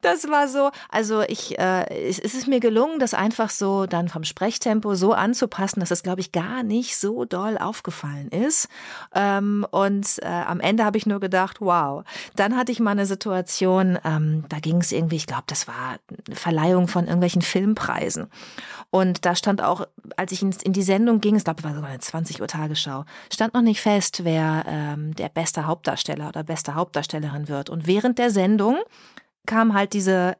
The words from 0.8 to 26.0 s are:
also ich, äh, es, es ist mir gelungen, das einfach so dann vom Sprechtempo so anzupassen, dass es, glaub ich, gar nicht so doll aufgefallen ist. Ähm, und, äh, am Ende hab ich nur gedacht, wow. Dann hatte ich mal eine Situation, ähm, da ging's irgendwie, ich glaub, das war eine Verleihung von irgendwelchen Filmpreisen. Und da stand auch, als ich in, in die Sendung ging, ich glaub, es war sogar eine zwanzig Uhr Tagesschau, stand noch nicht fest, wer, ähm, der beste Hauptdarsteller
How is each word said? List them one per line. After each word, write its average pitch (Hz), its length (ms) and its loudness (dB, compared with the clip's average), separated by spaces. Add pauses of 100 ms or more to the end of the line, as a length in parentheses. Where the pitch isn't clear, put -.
also 214 320 0
ich, - 380 -4
äh, 185 500 0
es, 185 80 -2
es - 160 -4
ist 254 140 -6
mir 262 120 4
gelungen, 240 380 2
das 262 160 0
einfach 220 380 0
so 196 340 0
dann 175 240 -2
vom 160 140 -8
Sprechtempo 214 720 -2
so 190 180 4
anzupassen, 208 680 0
dass 180 120 -2
es, 175 100 0
glaub 185 160 -2
ich, 185 140 -6
gar 220 320 -4
nicht 226 340 -2
so 226 260 -2
doll 214 360 -2
aufgefallen 147 720 -6
ist. 247 380 0 (460)
Ähm, 202 560 2
und, 202 540 2
äh, - 20 -8
am 175 340 -4
Ende 214 260 2
hab 208 100 0
ich 214 100 0
nur 202 140 2
gedacht, 185 420 0
wow. 170 420 2 (320)
Dann 214 220 2
hatte 254 140 0
ich 226 80 -2
mal 226 120 4
eine 202 140 2
Situation, 185 1000 2
ähm, 156 460 0
da 151 80 -6
ging's 165 340 2
irgendwie, 160 260 0
ich 151 100 -6
glaub, 123 180 -6
das - 220 -4
war 127 320 -8 (280)
eine - 80 -12
Verleihung 175 520 2
von 175 180 0
irgendwelchen 175 380 2
Filmpreisen. - 840 0 (640)
Und 185 340 2
da 175 120 2
stand - 260 0
auch, 151 240 0 (320)
als 185 140 -4
ich 185 100 -4
in, 196 100 2 (120)
in 190 100 2
die 196 100 2
Sendung 208 380 4
ging, 208 140 4
ich 208 80 4
glaub, 160 160 -2
es 160 40 -12
war 151 120 -4
sogar 147 160 -8
eine 131 80 -10
zwanzig - 420 -4
Uhr 110 60 -4
Tagesschau, 151 580 -4 (260)
stand 226 220 -2
noch 247 80 4
nicht 220 200 4
fest, 202 440 2
wer, 160 420 2
ähm, 151 480 -4
der - 140 -4
beste 160 380 -2
Hauptdarsteller 151 640 -2